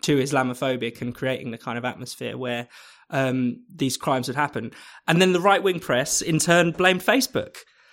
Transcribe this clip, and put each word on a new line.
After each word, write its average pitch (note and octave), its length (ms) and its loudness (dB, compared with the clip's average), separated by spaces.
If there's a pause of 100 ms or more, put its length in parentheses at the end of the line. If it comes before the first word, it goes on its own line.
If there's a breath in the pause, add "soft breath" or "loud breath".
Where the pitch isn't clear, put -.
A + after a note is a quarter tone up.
too C#3+ 180 2
Islamophobic B2+ 800 -2
and A#2+ 140 -8
creating C3 360 -4
the A2+ 80 -10
kind A#2+ 180 -8
of A#2+ 80 -6
atmosphere B2 540 -8
where, A#2+ 300 -6 (420 loud breath)
um, B2+ 520 -2 (120)
these C3 220 -2
crimes C3 320 -2
would B2 80 -6
happen. C3+ 340 -2 (360 loud breath)
And E3 140 4
then F#3 120 4
the F3+ 80 2
right-wing F#3 400 2
press, C3+ 400 0
in E3 180 0
turn, E3+ 340 4
blamed F#3 300 2
Facebook. - 540 0 (360 soft breath)